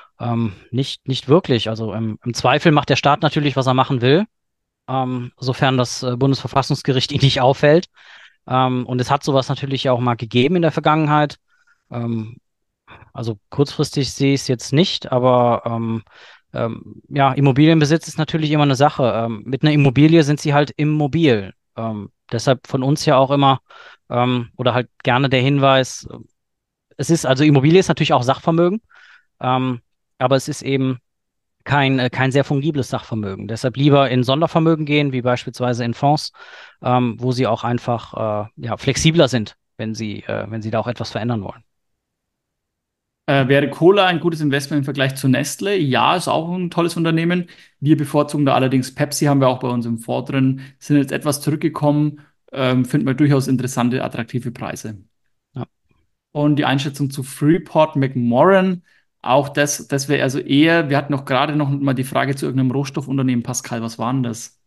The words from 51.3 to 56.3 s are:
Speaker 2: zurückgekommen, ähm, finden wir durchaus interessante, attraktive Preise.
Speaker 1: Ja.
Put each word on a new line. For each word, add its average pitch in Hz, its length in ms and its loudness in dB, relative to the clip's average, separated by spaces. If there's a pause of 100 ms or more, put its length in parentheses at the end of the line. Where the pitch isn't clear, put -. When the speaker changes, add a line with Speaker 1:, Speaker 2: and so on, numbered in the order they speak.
Speaker 2:
zurückgekommen, 147 800 -2 (320)
ähm, 127 320 2
finden 135 220 -2
wir 131 80 0
durchaus 135 340 2
interessante, 127 560 -2
attraktive 120 460 -8
Preise. 107 520 -12 (520)
Speaker 1:
Ja. 123 100 -10 (680)